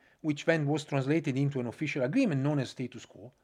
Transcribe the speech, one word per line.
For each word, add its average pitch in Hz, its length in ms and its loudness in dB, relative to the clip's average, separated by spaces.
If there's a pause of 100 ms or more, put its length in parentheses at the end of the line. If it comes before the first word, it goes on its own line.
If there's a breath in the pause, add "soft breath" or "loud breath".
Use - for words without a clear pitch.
(220 soft breath)
which 151 240 -2
then 160 220 4
was 143 160 0
translated 143 520 0
into 139 240 2
an 120 80 -2
official 139 360 -2
agreement 160 380 2
known 147 180 2
as 120 100 -2
status 117 360 -10
quo, 104 260 -18 (120)